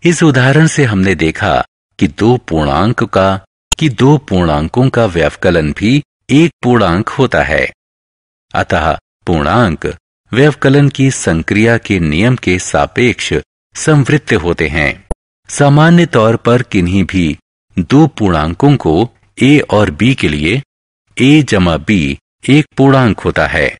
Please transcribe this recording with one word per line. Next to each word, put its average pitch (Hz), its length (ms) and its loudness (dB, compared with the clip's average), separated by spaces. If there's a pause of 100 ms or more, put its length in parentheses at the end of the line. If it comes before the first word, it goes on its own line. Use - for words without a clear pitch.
इस 170 200 2
उदाहरण 139 440 4
से 151 160 0
हमने 98 320 0
देखा 80 500 -2 (340)
कि 95 80 2
दो 107 300 0
पूर्णांक 80 680 -2
का, 95 420 -2 (340)
कि 160 100 0
दो 131 280 2
पूर्णांकों 87 720 -2
का 117 160 0
व्यवकलन 82 680 -2
भी 117 320 -2 (260)
एक 156 220 2 (120)
पूर्णांक 107 460 0
होता 110 340 -2
है। 67 280 -2 (800)
अतः 80 440 -2 (280)
पूर्णांक 85 600 -2 (480)
व्यवकलन 139 560 2
की 135 220 -2
संक्रिया 104 680 -2
के 101 220 -4
नियम 87 360 0
के 92 240 -2
सापेक्ष - 760 -2 (420)
संवृत्त 147 580 0
होते 82 340 -2
हैं। 73 400 -4 (420)
सामान्य 156 560 4
तौर 113 300 0
पर 120 260 0
किन्हीं 95 420 -2
भी 82 340 -4 (420)
दो 135 280 2
पूर्णांकों 90 720 0
को 90 320 0 (340)
ए 143 160 4
और 101 320 0
बी 104 240 0
के 90 140 -4
लिए 76 320 -2 (580)
ए 143 240 4
जमा 90 340 0
बी 73 400 -2 (320)
एक 143 160 2 (120)
पूर्णांक 135 420 2
होता 82 280 -2
है। 71 320 -4